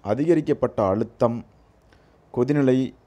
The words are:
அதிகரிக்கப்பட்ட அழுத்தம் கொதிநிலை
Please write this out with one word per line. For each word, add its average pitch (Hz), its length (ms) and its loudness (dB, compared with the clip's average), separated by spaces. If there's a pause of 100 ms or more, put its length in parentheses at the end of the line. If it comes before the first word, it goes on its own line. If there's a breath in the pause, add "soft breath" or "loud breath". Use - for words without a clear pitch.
(120)
அதிகரிக்கப்பட்ட 151 680 0 (140)
அழுத்தம் 117 500 -2 (920 soft breath)
கொதிநிலை 131 560 0 (120)